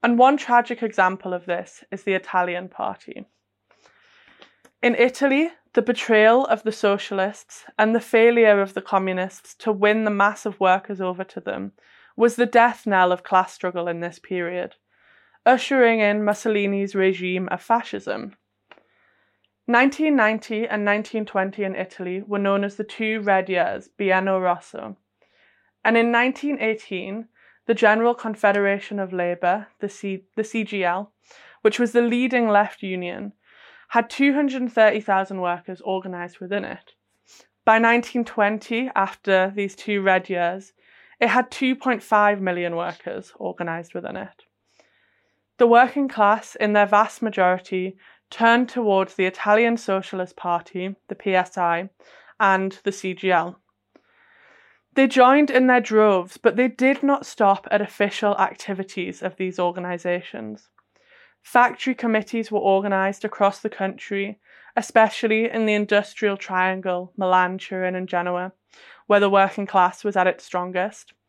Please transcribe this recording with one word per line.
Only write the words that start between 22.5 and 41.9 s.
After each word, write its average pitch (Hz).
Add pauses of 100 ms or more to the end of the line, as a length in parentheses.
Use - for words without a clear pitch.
as 202
the 214
two 220
red 190
years, 175 (100)
Bienno 190
Rosso. 180 (880)
And 226
in 233
nineteen 262
eighteen, 220 (400)
the 233
General 226
Confederation 202
of 190
Labour, 180 (120)
the 202
C-, 190 (120)
the 214
C 220
G 202
L, 180 (520)
which 214
was 233
the 240
leading 240
left 208
union, 185 (540)
had 233
two 277
hundred 262
thirty 214
thousand 190
workers 175
organised 185
within 190
it. - (720)
By 220
nineteen 233
twenty, 226
after 190
these 196
two 202
red 185
years, 180 (460)
it 233
had 247
two 262
point 247